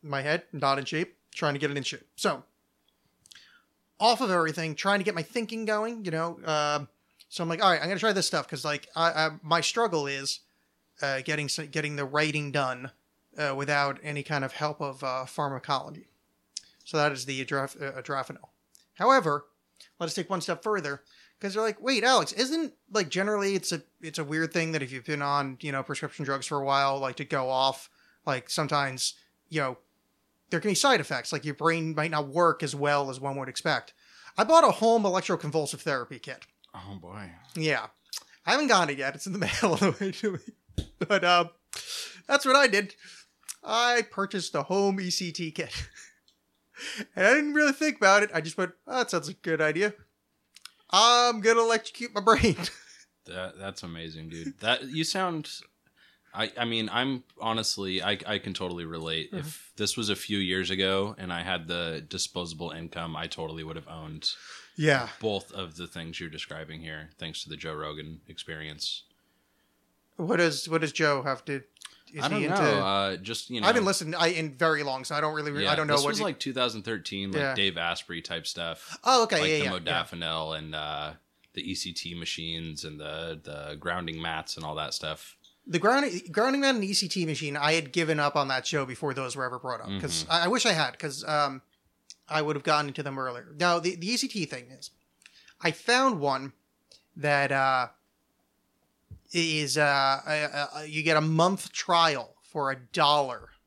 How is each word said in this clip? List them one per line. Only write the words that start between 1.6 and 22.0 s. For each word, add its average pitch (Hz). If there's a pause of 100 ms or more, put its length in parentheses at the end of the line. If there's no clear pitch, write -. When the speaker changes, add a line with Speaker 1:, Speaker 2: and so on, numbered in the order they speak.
Speaker 1:
it 143
in 139
shape. - (100)
So, 143 (1600)
off 226
of 240
everything, 160
trying 196
to 185
get 202
my 165
thinking 226
going, 220
you 175
know. 165
Um, 147 (400)
so -
I'm 165
like, 170
"All 190
right, 156
I'm 156
gonna 185
try 220
this 185
stuff," 156
'cause, 143
like, 147
I, 165
I, 156 (120)
my 160
struggle 175
is, 139 (600)
uh, 135
getting 151
s-, 139 (120)
getting 147
the 143
writing 147
done, 131 (460)
uh, 143
without 139
any 147
kind 143
of 131
help 151
of, 143
uh, 131
pharmacology. 139 (760)
So -
that 147
is 127
the 135
adraf-, 135
uh, 131
adrafinil. - (460)
However, 180 (540)
let 170
us 160
take 180
one 185
step 170
further, 165 (360)
'cause 196
they're 214
like, 220
"Wait, 240